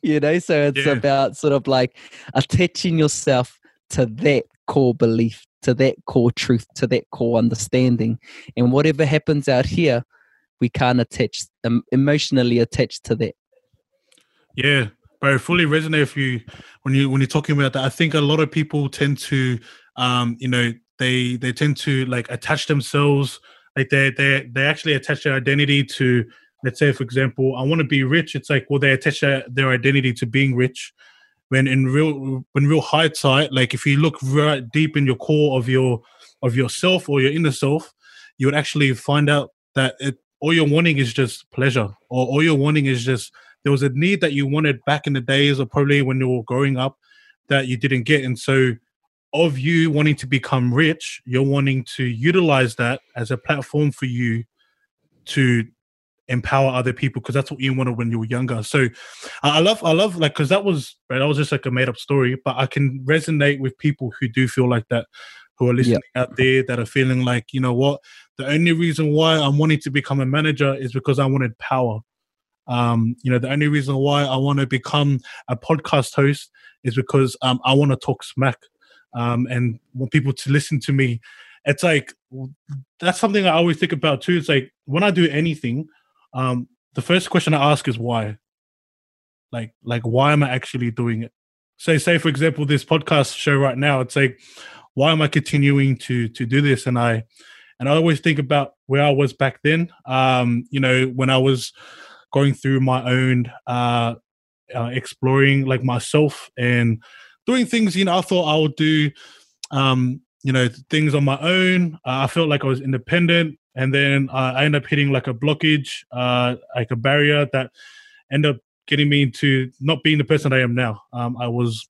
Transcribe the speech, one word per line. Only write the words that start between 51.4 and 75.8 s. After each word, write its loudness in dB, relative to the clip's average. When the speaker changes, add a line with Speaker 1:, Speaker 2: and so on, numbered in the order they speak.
Speaker 2:
wanting 0
to -4
utilize 2
that -2
as -6
a -4
platform -2
for -8
you -2
to 2
empower 0
other 0
people, -4
'cause -8
that's -2
what -12
you -2
wanted -2
when -2
you -2
were -4
younger. -4
So 0
I, 2
I 4
love, 2
I 2
love, 2
like, 0
'cause 0
that 2
was, -2
right, -4
that 0
was 0
just, 0
like, -2
a -2
made 0
up -8
story, 0
but -4
I 0
can -2
resonate 0
with -6
people -2
who -2
do 0
feel 0
like 0
that, -2
who 2
are 2
Speaker 1:
Yeah. 2
Speaker 2:
listening 2
out -4
there 2
that -4
are -4
feeling 0
like, -2
"You -2
know 0
what? 0
The -8
only 2
reason 0
why 4
I'm 2
wanting 2
to -8
become -2
a 0
manager 0
is -8
because -2
I 2
wanted -2
power. -2
Um, 0
you -2
know, 2
the -2
only 2
reason 0
why 2
I -2
wanna 2
become 0
a -4
podcast -2